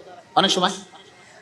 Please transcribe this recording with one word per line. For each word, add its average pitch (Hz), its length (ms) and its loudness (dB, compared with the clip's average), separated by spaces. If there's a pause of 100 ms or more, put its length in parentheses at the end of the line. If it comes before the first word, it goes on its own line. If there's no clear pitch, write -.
(340)
অনেক 180 160 4
সময় 185 200 0 (720)